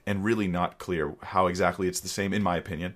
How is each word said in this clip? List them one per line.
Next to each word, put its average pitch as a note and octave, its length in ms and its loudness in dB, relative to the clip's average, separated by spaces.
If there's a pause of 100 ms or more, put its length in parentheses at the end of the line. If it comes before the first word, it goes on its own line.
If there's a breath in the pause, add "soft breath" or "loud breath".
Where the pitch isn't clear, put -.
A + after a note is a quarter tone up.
and G2+ 200 -2
really G#2+ 240 2
not F2 300 0
clear D2+ 440 -2
how F#2 240 2
exactly F2+ 400 2
it's F2+ 140 -2
the F#2 80 -10
same, G2 240 -2
in G#2 100 0
my F2+ 140 2
opinion. E2 400 -6